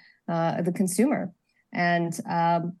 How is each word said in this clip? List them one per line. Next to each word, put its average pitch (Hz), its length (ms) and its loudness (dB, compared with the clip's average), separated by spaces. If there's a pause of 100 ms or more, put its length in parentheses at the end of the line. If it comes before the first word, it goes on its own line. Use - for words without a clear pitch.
(280)
uh, 165 320 0
the 175 120 0
consumer. 185 600 0 (400)
And, 170 460 0 (100)
um, 170 520 0